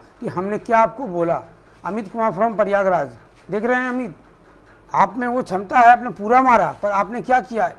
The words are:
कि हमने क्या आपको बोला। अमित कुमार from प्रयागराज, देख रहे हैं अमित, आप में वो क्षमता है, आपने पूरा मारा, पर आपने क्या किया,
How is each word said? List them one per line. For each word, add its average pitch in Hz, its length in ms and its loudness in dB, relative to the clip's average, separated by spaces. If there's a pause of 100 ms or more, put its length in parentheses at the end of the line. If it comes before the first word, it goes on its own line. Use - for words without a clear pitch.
(200)
कि 233 80 -8
हमने 190 320 -6
क्या - 180 2
आपको - 280 0
बोला। 170 360 -2 (420)
अमित 196 280 -8
कुमार 226 200 -2
from 208 240 -2
प्रयागराज, 190 540 0 (380)
देख 202 160 -4
रहे 247 120 0
हैं 254 120 -4
अमित, 247 260 -6 (760)
आप 190 240 0
में 247 120 -4
वो 247 140 -2
क्षमता 196 360 -2
है, 233 100 8
आपने 240 240 6
पूरा 220 300 2
मारा, 202 400 4
पर 202 80 -2
आपने 202 320 -2
क्या 254 200 2
किया, 214 360 -4